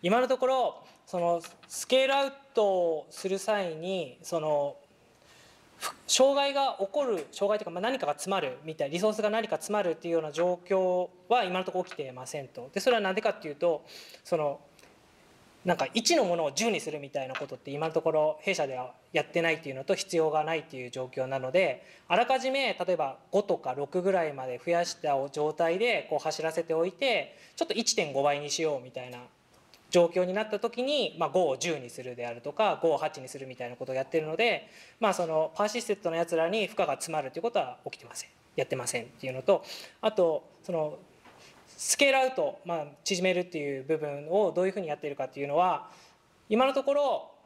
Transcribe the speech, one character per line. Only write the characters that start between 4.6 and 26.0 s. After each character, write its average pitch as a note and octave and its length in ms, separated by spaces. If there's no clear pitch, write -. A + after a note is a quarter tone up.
ふ-、 - 160
障 C4+ 260
害 C#4 180
が C4+ 280
起 G3 80
こ D4 160
る、 F#3+ 260
障 - 180
害 G#3 100
と G#3 40
い - 20
う - 20
か、 E3 40
ま E3+ 80
あ、 - 20
何 B3+ 200
か D#3+ 60
が D3 80
詰 - 160
ま F#3+ 100
る C3 240
み D#3 100
た D3 120
い、 C#3 40
リ E3+ 80
ソ G#3+ 120
ー - 40
ス G#3+ 80
が G#3 80
何 A3 160
か - 100
詰 - 160
ま G#3 120
る F3 80
っ - 20
て E3+ 140
い - 20
う E3+ 40
よ E3 40
う D#3+ 40
な D3+ 100
状 F3 260
況 F3+ 400
は A#3+ 160
今 F3+ 160
の F#3 40
と F#3 60
こ F#3 80
ろ F3+ 60
起 - 80
き - 40
て C3+ 140
ま B2+ 160
せ D3 160
ん B2+ 60
と。 B2+ 260
で、 G3 60
そ B3+ 100
れ A#3+ 60
は G#3+ 60
な F#3+ 100
ん - 20
で G#3 60
か G#3+ 100
っ - 100
て - 60
い D3 60
う - 20
と、 E3 300
そ F3 120
の、 D3 220
な F3+ 100
ん - 20
か - 180
一 A#3 200
の C#4+ 100
も F3 120
の E3 80
を C#3 80
十 A3+ 180
に F3 100
す - 120
る D3+ 80
み C#3 100
た C#3 140
い B2+ 40
な C3 60
こ D3 120
と C3+ 100
っ - 20
て - 140
今 D3+ 160
の D#3+ 40
と D#3+ 80
こ D#3+ 120
ろ D#3 280
弊 F#3+ 140
社 D3+ 140
で C3 80
は B2+ 180
や D#3 120
っ - 20
て E3+ 160
な E3 80
い D#3 60
っ D#3 40
て D3 80
い C3+ 40
う - 20
の C3 80
と、 F#3+ 120
必 - 220
要 D#3+ 140
が D3+ 120
な D#3+ 140
い D3+ 40
っ D3 40
て - 120
い B2+ 100
う B2 40
状 B2+ 160
況 B2+ 200
な C3+ 120
の B2+ 140
で、 E3+ 320
あ F3+ 80
ら A#3+ 100
か C4 140
じ B3+ 100
め C4 240
例 F3+ 200
え - 20
ば C#3 220
五 G3+ 120
と - 160
か B2+ 160
六 C#3+ 280
ぐ F#3+ 80
ら F3+ 160
い D3 60
ま C3 140
で B2 180
増 E3+ 80
や E3+ 120
し E3+ 100
た C#3+ 220
状 D3+ 240
態 E3+ 260
で G#3+ 300